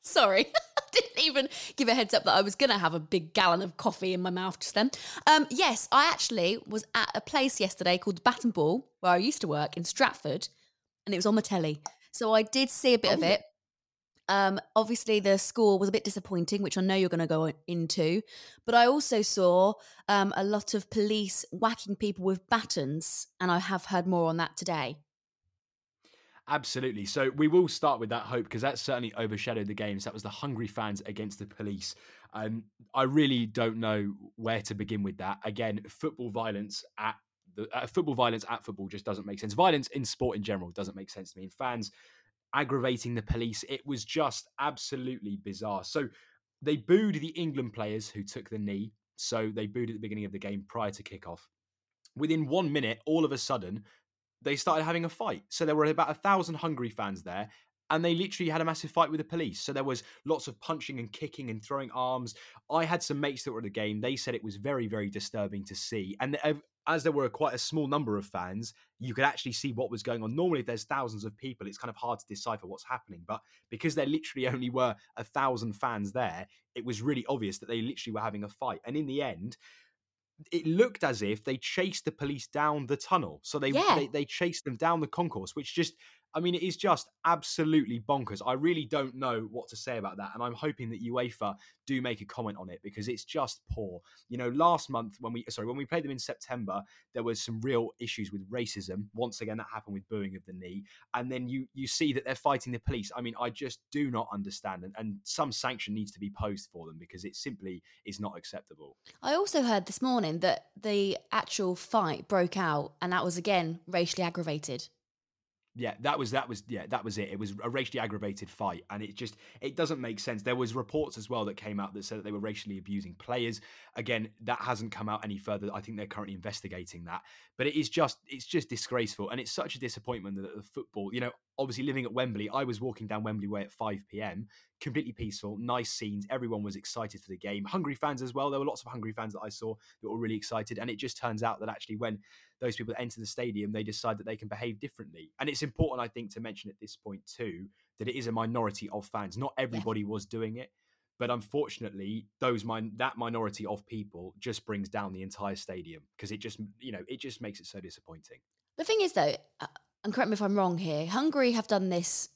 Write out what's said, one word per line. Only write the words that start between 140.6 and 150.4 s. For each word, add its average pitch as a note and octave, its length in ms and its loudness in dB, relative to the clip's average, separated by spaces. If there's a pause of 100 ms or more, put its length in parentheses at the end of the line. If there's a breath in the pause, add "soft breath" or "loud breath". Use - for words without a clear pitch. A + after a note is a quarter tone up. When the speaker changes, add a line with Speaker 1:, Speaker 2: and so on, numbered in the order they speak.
Speaker 2:
and A#2 100 -6
it A2+ 80 -6
just B2 220 -8
turns A2+ 240 -2
out A2+ 160 0
that A2 100 -6
actually G#2+ 280 -10
when A2 200 -4 (420 soft breath)
those B2 160 -4
people A2+ 220 -6
enter A#2 220 -8
the A2 80 -10
stadium, G#2 440 -4
they G#2+ 120 -2
decide G#2+ 340 -4
that G#2 80 -12
they A2+ 100 -6
can G#2+ 120 -14
behave G#2 320 -8
differently. F#2 500 -14 (100)
And C#3 80 -2
it's C#3+ 140 -2
important, C3+ 420 0
I A#2 80 -4
think, A#2 220 -10
to A2+ 60 -12
mention G#2+ 320 -10
at G2+ 100 -18
this G#2+ 140 -16
point G2 320 -14
too, F#2+ 400 -8 (320)
that A2 80 -4
it B2 100 -4
is B2 80 -6
a A#2 60 -2
minority A2+ 580 -2
of G#2 160 -8
fans. G2+ 320 -6
Not C3+ 220 -4
Speaker 1:
Yeah. C3+ 60 2
Speaker 2:
everybody A2 400 -2
was G#2 200 -6
doing A2+ 300 -6